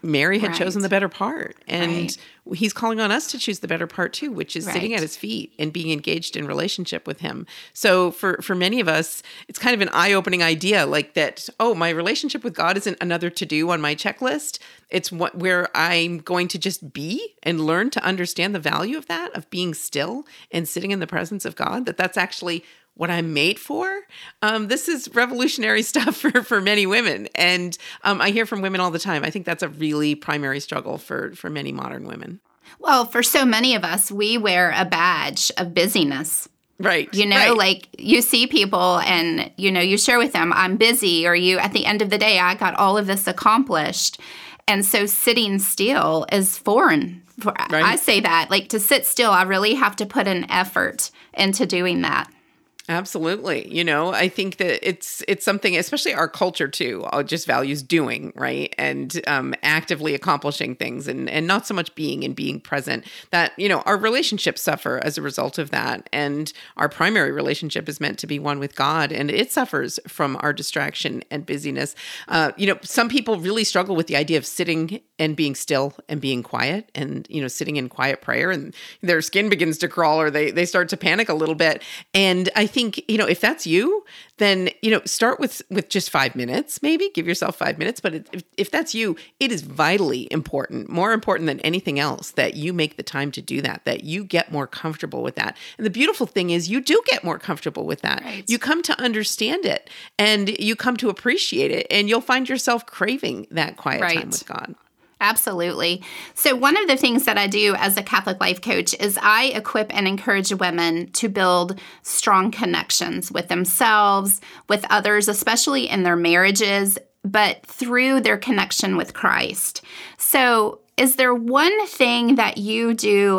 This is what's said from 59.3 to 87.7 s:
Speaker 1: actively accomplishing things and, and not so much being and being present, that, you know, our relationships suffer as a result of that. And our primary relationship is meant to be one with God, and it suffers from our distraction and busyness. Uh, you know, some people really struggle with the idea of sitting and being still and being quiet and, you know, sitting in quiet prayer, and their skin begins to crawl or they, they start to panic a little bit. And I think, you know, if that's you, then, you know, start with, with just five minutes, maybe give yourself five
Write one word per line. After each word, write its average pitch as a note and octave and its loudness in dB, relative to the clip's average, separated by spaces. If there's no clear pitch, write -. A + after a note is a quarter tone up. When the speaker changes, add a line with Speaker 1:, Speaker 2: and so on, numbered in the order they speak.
Speaker 1:
actively D#3 0
accomplishing C#3+ -2
things B2+ -8
and, C3 -6
and E3 -2
not F#3+ 0
so G#3 -4
much E3+ -4
being C#3 -4
and C3+ -6
being - -6
present, C#3 -6
that, E3+ 2
you G3+ 0
know, F3 4
our G3+ 2
relationships A3 0
suffer C3+ -2
as D3 -4
a D3 -8
result C#3 -4
of D3 -6
that. A#2 -4
And D3 -2
our C#3+ 2
primary E3 2
relationship D3 -4
is D3 -12
meant D3 -4
to D#3 -10
be D3 -4
one C#3+ -2
with C#3 -6
God, D3 0
and D3 -2
it B3 0
suffers D#3+ -2
from C3+ -2
our D3 0
distraction - -6
and D3 -8
busyness. C#3 -6
Uh, D#3+ 2
you F#3+ 0
know, G3 2
some A#3 0
people A3+ 0
really G#3 0
struggle G3 0
with E3 0
the D#3+ 0
idea D#3 2
of B2 -2
sitting E3 -4
and D#3 0
being D3 0
still C#3 -2
and D3 -6
being C3 -2
quiet C#3+ -2
and, C#3+ -6
you D3 -4
know, B2+ -4
sitting D3 -6
in B2+ -4
quiet C3+ -2
prayer, C3+ 0
and D3+ -6
their E3+ 2
skin G3+ 0
begins D#3+ 2
to E3+ -2
crawl D#3+ 2
or D3+ 2
they, D3+ 0
they E3+ 2
start F3 0
to F#3 -4
panic F#3+ 2
a D#3+ 0
little D#3 0
bit. D#3+ 2
And F#3 4
I G#3 4
think, A3+ -2
you G#3+ 2
know, G#3+ 2
if E3+ 2
that's A#3+ 0
you, B3+ 2
then, F#3+ 2
you A3 2
know, G3+ 4
start - 0
with, - -2
with F3+ -2
just - -2
five C3 2
minutes, B2+ -4
maybe E4 2
give E3 -4
yourself F3 -2
five D#3+ -2